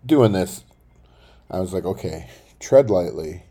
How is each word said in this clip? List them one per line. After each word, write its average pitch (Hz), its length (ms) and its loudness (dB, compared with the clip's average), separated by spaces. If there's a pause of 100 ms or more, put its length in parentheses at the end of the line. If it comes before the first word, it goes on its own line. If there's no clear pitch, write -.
doing 123 280 4
this, 92 320 -4 (840)
I 92 100 -6
was 92 140 -6
like, 87 120 -4
"Okay, 82 440 -8 (300)
tread 135 300 4
lightly. 85 600 -4